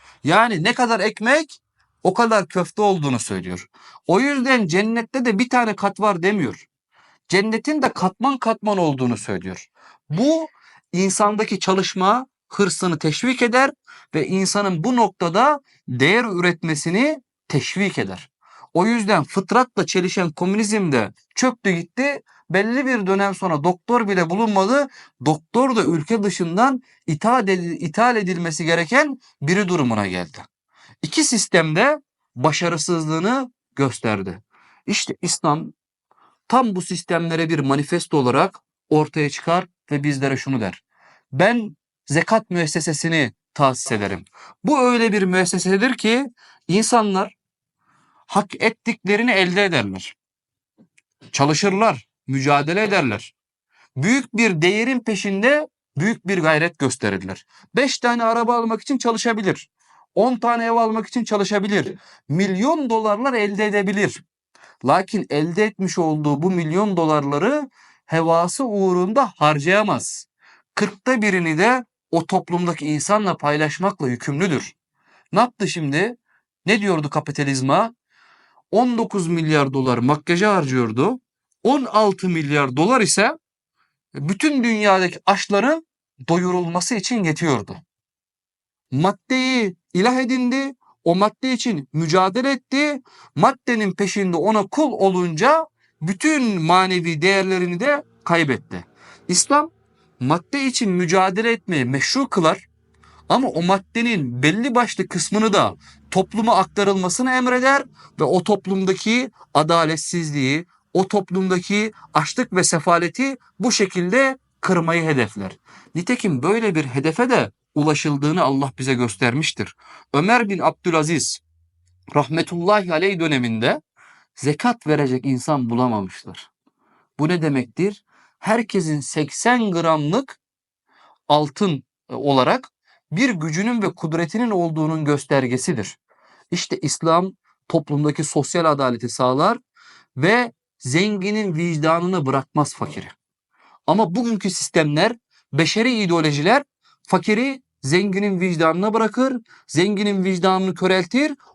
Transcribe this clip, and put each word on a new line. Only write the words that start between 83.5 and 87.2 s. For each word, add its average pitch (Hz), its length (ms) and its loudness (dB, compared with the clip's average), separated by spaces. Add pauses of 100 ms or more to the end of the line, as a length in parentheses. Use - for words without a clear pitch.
bütün 196 500 -2
dünyadaki 190 640 2
açların 208 600 0 (420)
doyurulması 180 640 0
için 214 300 -2